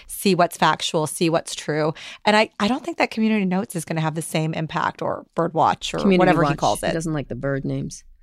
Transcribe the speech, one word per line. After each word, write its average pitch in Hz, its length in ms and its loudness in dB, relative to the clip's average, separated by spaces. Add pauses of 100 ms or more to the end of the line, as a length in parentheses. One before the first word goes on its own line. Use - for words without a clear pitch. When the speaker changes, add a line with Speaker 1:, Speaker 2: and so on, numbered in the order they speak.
Speaker 1:
see - 300 0
what's 170 200 2
factual, 156 520 0
see 165 220 0
what's - 260 -2
true. 156 360 -2 (320)
And 208 120 4
I, 220 140 2 (100)
I 208 80 2
don't 254 160 -2
think 339 140 -8
that 254 120 0
Community 220 340 0
Notes 190 300 -2
is 160 100 -6
gonna 160 180 -4
have 156 120 -2
the 165 80 -4
same 160 320 -2
impact, 160 480 -2
or - 320 -6
Birdwatch, 156 600 0
or 160 40 -4
Speaker 2:
Community 185 220 4
Speaker 1:
whatever 170 240 6
he 143 60 2
Speaker 2:
Watch. 143 80 -2
Speaker 1:
calls 104 260 0
it. 87 40 0
Speaker 2:
He 78 40 0
doesn't 165 200 -4
like 143 140 -4
the - 80 -10
bird 135 300 -4
names. 139 400 -8 (180)